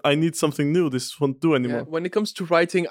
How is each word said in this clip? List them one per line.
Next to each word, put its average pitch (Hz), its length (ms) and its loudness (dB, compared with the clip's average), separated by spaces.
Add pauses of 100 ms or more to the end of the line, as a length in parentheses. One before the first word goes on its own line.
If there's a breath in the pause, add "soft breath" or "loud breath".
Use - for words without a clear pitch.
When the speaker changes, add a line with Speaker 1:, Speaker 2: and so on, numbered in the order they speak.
Speaker 1:
I 143 100 4
need 160 220 0
something 147 360 0
new. 170 180 2
This 127 300 -6
won't 139 200 -2
do 165 100 2
Speaker 2:
Yeah, 151 60 4
Speaker 1:
anymore. 123 280 -2
Speaker 2:
when 160 220 -6
it 185 60 -6
comes 214 220 -2
to 190 100 -8
writing, 170 460 2